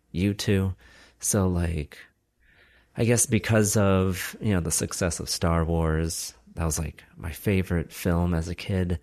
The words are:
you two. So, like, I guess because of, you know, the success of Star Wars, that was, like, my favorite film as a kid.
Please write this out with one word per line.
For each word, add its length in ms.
you 220
two. 420
So, 280
like, 500
I 80
guess 220
because 500
of, 640
you 140
know, 80
the 100
success 480
of 100
Star 360
Wars, 680
that 100
was, 160
like, 240
my 140
favorite 600
film 420
as 140
a 80
kid. 480